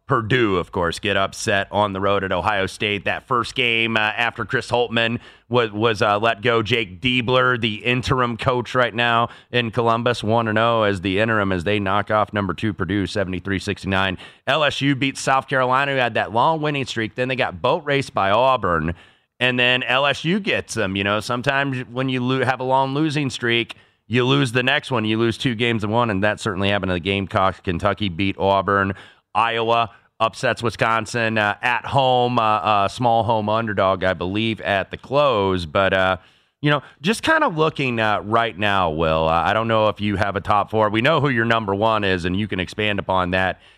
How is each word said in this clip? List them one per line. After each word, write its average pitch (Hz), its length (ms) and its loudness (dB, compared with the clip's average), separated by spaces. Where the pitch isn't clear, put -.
Purdue, 113 480 2
of 82 160 -4
course, 85 260 -2
get 98 180 0
upset 98 540 -2
on 101 220 0
the 95 80 -4
road 98 240 0
at 95 80 -2
Ohio 95 340 0
State. 101 380 -4
That 95 240 -4
first 120 260 -2
game, 113 420 0
uh, 107 40 2
after 110 440 -2
Chris 113 240 -4
Holtmann 117 520 -2
was, 117 220 0
was, 107 320 0
uh, 104 160 4
let 110 240 0
go. 117 180 2
Jake 104 400 -2
Diebler, 127 600 2
the 107 240 -4
interim 123 520 0
coach 123 380 -2
right 123 180 2
now 117 360 2
in 120 180 0
Columbus, 117 540 0
one 113 240 2
and 107 100 0
oh 113 240 2
as 101 200 0
the 98 180 0
interim 110 320 2
as 90 100 0
they 101 160 0
knock 101 320 -2
off 107 220 0
number 101 200 -2
two 104 200 -2
Purdue, 95 340 -2
seventy-three 92 540 -4
sixty-nine. 95 580 -2
L 147 160 2
S 139 160 -2
U 139 160 0
beat 135 200 -4
South 135 300 0
Carolina, 131 460 0
who 135 60 0
had 120 160 0
that 98 180 -2
long 147 280 2
winning 147 240 -2
streak. 110 300 -6
Then 127 140 -2
they 131 80 -2
got 90 260 -4
boat 147 220 0
raced 139 280 -2
by 98 200 2
Auburn, 98 640 2
and 123 180 0
then 123 280 2
L 127 200 2
S 139 200 0
U 180 160 0
gets 120 340 -4
them. 98 220 -2
You 98 80 0
know, 104 160 0
sometimes 131 640 -2
when 127 220 -4
you 131 120 -2
lo-, 127 240 0
have 127 140 0
a 131 60 -6
long 135 280 2
losing 147 380 -2
streak, 117 460 -2
you 123 180 2
lose 135 260 2
the 123 120 0
next 143 260 -2
one. 113 160 -2
You 110 100 0
lose 117 220 0
two 127 160 -2
games 117 300 -2
in 104 60 -2
one, 117 200 0
and 98 120 -2
that 104 160 0
certainly 98 300 -2
happened 95 220 0
to 90 40 0
the 90 60 -2
Gamecocks. 98 600 0
Kentucky 95 500 -2
beat 95 260 -2
Auburn. 98 560 2
Iowa 117 560 0
upsets 113 420 0
Wisconsin, 113 760 0
uh, 104 240 2
at 120 240 0
home, 123 520 2
uh, 117 40 2
uh, 104 460 2
small 117 360 0
home 107 240 0
underdog, 101 560 0
I 92 80 2
believe, 95 480 -2
at 95 300 -2
the - 80 -10
close. 104 680 0
But, 95 300 2
uh, 92 240 2
you 147 100 0
know, 147 120 0
just 185 220 -2
kinda 311 260 2
looking, 156 500 0
uh, 107 220 2
right 110 380 0
now, 98 320 2
Will, 80 380 2
uh, 82 140 4
I 92 120 2
don't 113 140 0
know 110 200 4
if 98 120 -4
you 104 160 0
have 98 200 -2
a 98 40 -2
top 101 300 0
four. 107 200 2
We 110 100 0
know 147 200 2
who 139 100 0
your 117 160 0
number 113 280 2
one 107 300 2
is, 92 220 0
and 90 120 0
you 107 80 -2
can 95 140 -4
expand 104 380 -2
upon 92 320 0
that, 92 300 0